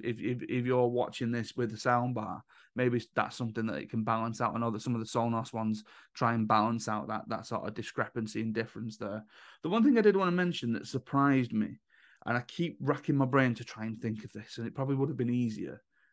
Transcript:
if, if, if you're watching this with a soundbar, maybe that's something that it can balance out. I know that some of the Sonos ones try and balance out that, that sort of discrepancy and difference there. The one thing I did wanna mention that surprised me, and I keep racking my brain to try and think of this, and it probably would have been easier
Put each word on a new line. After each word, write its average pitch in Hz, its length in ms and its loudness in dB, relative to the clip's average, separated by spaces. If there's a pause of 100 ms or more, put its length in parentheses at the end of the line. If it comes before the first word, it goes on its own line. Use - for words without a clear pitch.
if, 117 180 -4
if, 123 220 -2
if 123 220 -2
you're 123 220 4
watching 120 440 -2
this 117 260 -4
with 120 160 -2
a 107 40 -10
soundbar, 120 640 0 (340)
maybe 123 260 2 (140)
that's - 200 0
something 113 300 -2
that 85 140 -2
it - 100 -10
can 113 140 -2
balance 113 380 -2
out. 113 140 0
I 113 40 -2
know 117 100 0
that 107 140 -6
some 127 100 -2
of 113 80 -2
the 107 60 -8
Sonos 117 440 0
ones 110 320 -2 (300)
try 117 220 0
and 110 120 0
balance 110 400 2
out 107 200 -4
that, 107 220 -6
that 110 180 -6
sort 107 200 -4
of 107 60 -6
discrepancy 110 680 -4
and 110 120 -2
difference 110 440 -6
there. 107 260 -8 (400)
The 165 60 -4
one 220 140 4
thing 254 140 8
I 220 40 8
did 202 140 8
wanna 185 160 4
mention 175 420 0
that - 120 -4
surprised 135 640 4
me, 107 280 -2 (480)
and 120 100 0
I 123 40 -2
keep - 380 -6
racking 139 360 0
my 135 100 4
brain 127 300 4
to 117 80 -10
try 110 220 -10
and 113 140 -8
think 110 240 -4
of 110 80 -14
this, - 280 -14
and 117 80 -6
it - 80 -10
probably 139 200 -2
would 135 140 0
have 143 80 -6
been 120 160 0
easier 110 480 -2 (320)